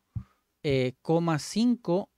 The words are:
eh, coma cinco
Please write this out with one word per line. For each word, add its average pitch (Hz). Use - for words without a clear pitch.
eh, 127
coma 165
cinco 208